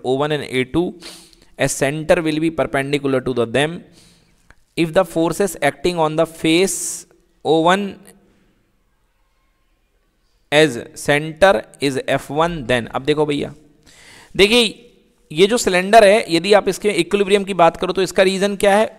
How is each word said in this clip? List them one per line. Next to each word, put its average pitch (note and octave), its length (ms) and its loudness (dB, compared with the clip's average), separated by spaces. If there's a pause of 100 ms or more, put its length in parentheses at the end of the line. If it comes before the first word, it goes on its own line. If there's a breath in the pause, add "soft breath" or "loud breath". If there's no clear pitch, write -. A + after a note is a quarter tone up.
O B2+ 100 0
one D3 160 -2
and C#3+ 140 -4
A B2+ 200 -2
two, D#3 180 -2 (760 loud breath)
a C3+ 80 0
center D#3 540 0
will D#3 180 -2
be D#3+ 120 -2
perpendicular C#3 680 -2
to B2+ 140 -4
the A#2+ 140 0
them। C#3+ 280 -2 (1000 soft breath)
If D#3+ 160 -2
the F#3 120 2
forces E3+ 580 -2
acting E3+ 360 -2
on D#3 160 0
the D#3+ 100 2
face E3 540 0 (680)
O D#3+ 160 2
one F#3+ 240 2 (2750)
as C#3+ 300 2 (160)
center D#3 560 2 (280)
is C3+ 280 -2
F C3 220 -4
one E3 340 -2
then। A#2+ 240 -2
ab C3 160 -6
dekho D3+ 200 0
bhaiya, C#3+ 280 -6 (840 soft breath)
dekhi A3 280 4 (680)
ये E3+ 160 4
जो A#3+ 120 0
सिलेंडर G3 460 4
है, G#3+ 240 4
यदि E3+ 240 2
आप G3 160 4
इसके G3+ 300 -4
इक्विलिब्रियम G3 440 0
की G3 120 -8
बात E3 220 2
करो F3+ 160 -6
तो F#3+ 80 -2
इसका F#3+ 220 0
रीज़न F#3+ 320 0
क्या G3 220 2
है? A3 220 -2